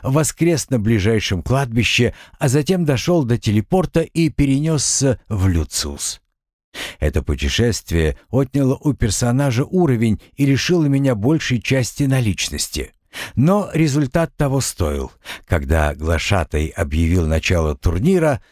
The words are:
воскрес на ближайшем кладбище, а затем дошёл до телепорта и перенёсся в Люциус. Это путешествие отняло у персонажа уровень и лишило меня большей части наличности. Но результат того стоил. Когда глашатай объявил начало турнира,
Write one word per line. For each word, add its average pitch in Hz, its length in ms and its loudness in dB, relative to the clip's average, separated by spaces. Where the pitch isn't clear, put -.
воскрес 156 680 0
на 127 100 0
ближайшем 104 600 0
кладбище, 120 720 0
а 151 100 0
затем 156 360 2
дошёл 147 400 2
до 117 140 0
телепорта 135 640 0
и 160 300 0
перенёсся 139 960 0
в 95 180 -2
Люциус. 76 760 -4
Это - 240 0
путешествие 78 920 0
отняло 131 460 0
у 147 160 -2
персонажа 123 720 0
уровень 120 560 2
и 139 100 0
лишило 156 400 2
меня 139 280 2
большей 123 460 0
части 135 440 -2
наличности. 104 880 -2
Но 180 380 2
результат 156 640 0
того 139 240 0
стоил. 71 500 -4
Когда 76 500 0
глашатай 78 760 -2
объявил 82 580 0
начало 80 480 0
турнира, 147 640 0